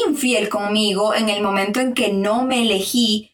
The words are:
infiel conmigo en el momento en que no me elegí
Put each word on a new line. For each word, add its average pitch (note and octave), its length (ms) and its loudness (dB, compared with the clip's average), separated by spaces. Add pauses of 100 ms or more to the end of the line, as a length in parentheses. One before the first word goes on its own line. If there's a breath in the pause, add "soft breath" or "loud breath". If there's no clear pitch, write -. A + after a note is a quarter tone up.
infiel B3 440 0
conmigo G#3 640 0
en A3 160 0
el G3+ 120 -2
momento G3+ 380 0
en B3+ 140 0
que A3 180 0
no G#3 320 0
me B3+ 160 0
elegí G#3+ 720 0